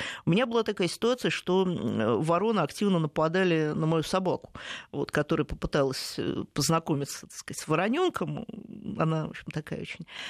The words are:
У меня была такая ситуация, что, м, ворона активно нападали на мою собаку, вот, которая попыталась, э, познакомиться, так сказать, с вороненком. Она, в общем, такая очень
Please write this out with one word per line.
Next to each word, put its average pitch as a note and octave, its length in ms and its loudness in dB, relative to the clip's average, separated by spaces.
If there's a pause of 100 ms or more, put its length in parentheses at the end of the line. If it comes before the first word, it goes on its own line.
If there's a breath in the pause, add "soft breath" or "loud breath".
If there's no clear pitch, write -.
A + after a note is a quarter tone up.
(260 loud breath)
У D#3+ 60 4
меня A#3 160 4
была A#3 160 2
такая G3+ 240 0
ситуация, A#3 420 0
что, F#3 380 2
м, A2 560 0
ворона F3+ 400 2
активно F#3+ 340 2
нападали D#3+ 760 2
на D#3+ 100 0
мою D#3+ 160 4
собаку, F#3 480 0 (420 loud breath)
вот, - 200 -4
которая D3+ 340 2
попыталась, - 720 -2
э, - 340 -2
познакомиться, D3 760 0
так - 60 -20
сказать, - 280 -12
с - 60 -10
вороненком. F3 800 0 (500)
Она, D#3+ 300 0
в - 40 -10
общем, - 220 -14
такая - 280 -6
очень - 260 -12 (220 loud breath)